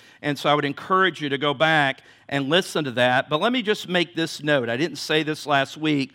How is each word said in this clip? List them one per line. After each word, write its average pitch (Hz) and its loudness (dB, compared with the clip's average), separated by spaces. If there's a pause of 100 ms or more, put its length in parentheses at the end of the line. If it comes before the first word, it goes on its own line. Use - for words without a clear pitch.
(200)
And 143 -4
so 156 0
I 147 6
would 147 2
encourage 180 0
you 147 -4
to 139 -2
go 147 -2
back 151 2 (280)
and 139 -2
listen 175 0
to 127 -4
that. 127 2
But 151 0
let 226 2
me 254 -2
just 196 -4
make 175 -2
this 165 -4
note. 143 2
I 117 -2
didn't 143 -2
say 156 0
this 151 -6
last 139 0
week, 151 0